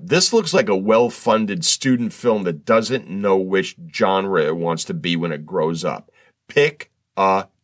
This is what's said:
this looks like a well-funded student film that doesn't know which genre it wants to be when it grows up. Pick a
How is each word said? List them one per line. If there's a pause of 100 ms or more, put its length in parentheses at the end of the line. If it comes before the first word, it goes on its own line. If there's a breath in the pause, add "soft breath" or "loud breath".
this
looks
like
a
well-funded
student
film
that
doesn't
know
which (180)
genre
it
wants
to
be
when
it
grows
up. (380 soft breath)
Pick (280)
a (160)